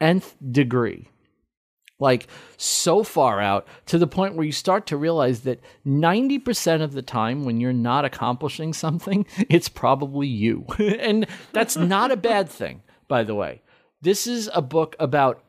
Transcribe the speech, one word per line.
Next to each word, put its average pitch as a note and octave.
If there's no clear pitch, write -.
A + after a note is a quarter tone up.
nth E3+
degree. B2
Like, C3
so -
far B2+
out, G2+
to E3+
the E3+
point F#3+
where D#3+
you D3+
start F#3
to D3+
realize C#3+
that B2+
ninety F3+
percent F3+
of D3+
the C3+
time B2+
when A#2
you're B2
not B2
accomplishing C3+
something, E3+
<laughs> F#3+
it's E3+
probably C#3
you. A2+
<laughs> -
And G#3+
that's A3+
not G3
a B3+
bad G3
thing, C#2+
by A#2+
the G#2+
way. F2
This G3+
is A#3
a E3+
book D#3
about C#3